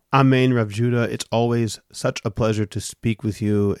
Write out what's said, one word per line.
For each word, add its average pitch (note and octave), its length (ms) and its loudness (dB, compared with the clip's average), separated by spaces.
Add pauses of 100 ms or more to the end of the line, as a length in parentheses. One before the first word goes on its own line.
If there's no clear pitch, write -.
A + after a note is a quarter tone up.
(120)
Amen, C3 420 4
Rav A2+ 160 0
Judah. A#2+ 340 0
It's A2+ 280 -4
always A#2 480 0 (140)
such - 320 -4
a A2+ 60 -4
pleasure A2 340 0
to G2+ 160 -8
speak - 420 -6
with G#2+ 180 -4
you G#2 400 0